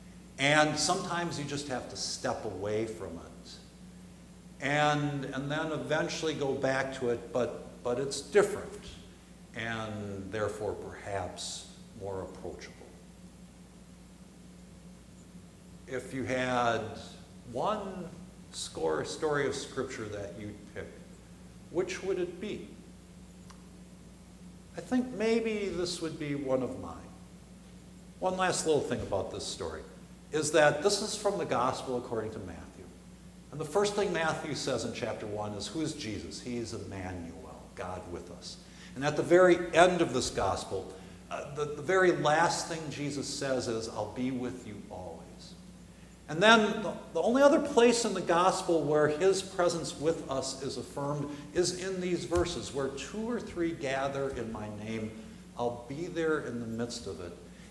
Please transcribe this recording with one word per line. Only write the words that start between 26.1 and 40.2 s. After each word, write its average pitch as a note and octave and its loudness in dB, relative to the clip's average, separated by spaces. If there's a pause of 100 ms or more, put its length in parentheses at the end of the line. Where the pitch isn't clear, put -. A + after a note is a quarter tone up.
be C#3+ -2
one C3 2
of - -4
mine. E2+ -10 (1300)
One F#3 0
last F3+ 2
little D3 6
thing A2+ -2
about G2 -2
this G2 -6
story D#2+ -6 (500)
is D3+ 0
that D3+ 8
this G3+ 4
is G#3+ -2
from F#3+ 0
the D#3 -2
Gospel B2+ 2
according A2 -4
to G#2+ -8
Matthew. F2 -12 (680)
And D3 -6
the D#3 -4
first G3+ 2
thing F#3+ 2
Matthew D#3+ 0
says B2 0
in A2+ -4
chapter A2 -4
one G#2 -4
is, G2 -6
"Who D#3+ -4
is D3 -2
Jesus?" G2+ -8
He B2 -6
is A2+ -6
Emmanuel, F#2 -10 (160)
God F2+ -8 (100)
with E2+ -10
us. - -14 (380)
And C3+ -2
at D3 2
the D#3 2
very F3 10 (160)
end F3 10
of C3 2
this B2+ 2